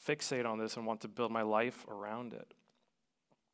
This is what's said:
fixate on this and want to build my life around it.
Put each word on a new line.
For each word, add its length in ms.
fixate 420
on 120
this 180
and 80
want 180
to 60
build 220
my 120
life 460
around 440
it. 220